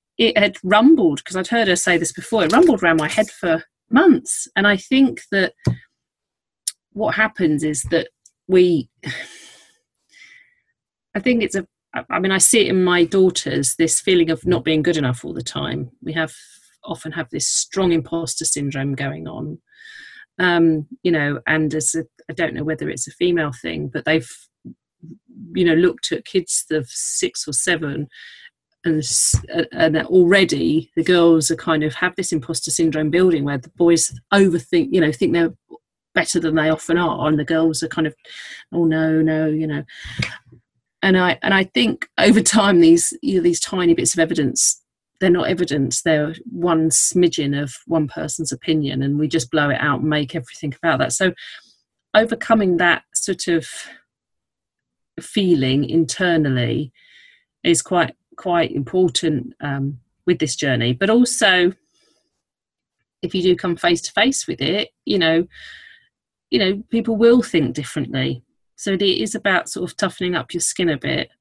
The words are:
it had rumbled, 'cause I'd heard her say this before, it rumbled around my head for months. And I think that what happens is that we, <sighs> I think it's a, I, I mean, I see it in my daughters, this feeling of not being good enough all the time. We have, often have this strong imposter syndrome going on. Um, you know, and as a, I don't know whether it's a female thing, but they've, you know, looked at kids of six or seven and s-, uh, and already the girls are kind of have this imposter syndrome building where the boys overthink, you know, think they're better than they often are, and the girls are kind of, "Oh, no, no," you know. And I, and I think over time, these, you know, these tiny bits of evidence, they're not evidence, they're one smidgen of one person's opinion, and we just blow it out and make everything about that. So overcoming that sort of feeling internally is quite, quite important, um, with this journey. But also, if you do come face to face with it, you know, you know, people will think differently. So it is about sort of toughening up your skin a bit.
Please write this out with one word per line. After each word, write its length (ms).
it 180
had 260
rumbled, 640
'cause 120
I'd 100
heard 220
her 80
say 200
this 160
before, 320
it 80
rumbled 300
around 160
my 100
head 220
for 340
months. 640
And 120
I 100
think 460
that 220
what 220
happens 500
is 200
that 240
we, 500
<sighs> 100
I 60
think 220
it's 120
a, 120
I, 160
I 80
mean, 140
I 60
see 240
it 60
in 160
my 200
daughters, 720
this 240
feeling 300
of 140
not 200
being 180
good 140
enough 280
all 80
the 100
time. 480
We 100
have, 200
often 260
have 180
this 180
strong 440
imposter 520
syndrome 500
going 320
on. 320
Um, 480
you 100
know, 340
and 280
as 200
a, 100
I 60
don't 200
know 100
whether 260
it's 180
a 40
female 400
thing, 260
but 160
they've, 240
you 100
know, 100
looked 380
at 140
kids 440
of 180
six 600
or 40
seven 560
and 140
s-, 360
uh, 180
and 260
already 1000
the 80
girls 460
are 60
kind 260
of 120
have 220
this 160
imposter 380
syndrome 400
building 340
where 140
the 180
boys 360
overthink, 600
you 80
know, 120
think 200
they're 220
better 240
than 160
they 160
often 280
are, 300
and 100
the 60
girls 380
are 60
kind 180
of, 80
"Oh, 120
no, 380
no," 240
you 200
know. 180
And 160
I, 240
and 100
I 120
think 420
over 220
time, 400
these, 320
you 140
know, 60
these 180
tiny 340
bits 200
of 60
evidence, 600
they're 100
not 180
evidence, 540
they're 320
one 400
smidgen 720
of 140
one 220
person's 440
opinion, 500
and 160
we 100
just 220
blow 200
it 100
out 200
and 80
make 260
everything 480
about 160
that. 140
So 200
overcoming 640
that 260
sort 340
of 180
feeling 680
internally 1040
is 200
quite, 320
quite 360
important, 880
um, 380
with 120
this 180
journey. 360
But 180
also, 640
if 120
you 80
do 140
come 200
face 260
to 100
face 340
with 140
it, 300
you 140
know, 280
you 80
know, 320
people 260
will 260
think 320
differently. 680
So 160
it 100
is 320
about 340
sort 220
of 60
toughening 380
up 180
your 80
skin 280
a 100
bit. 320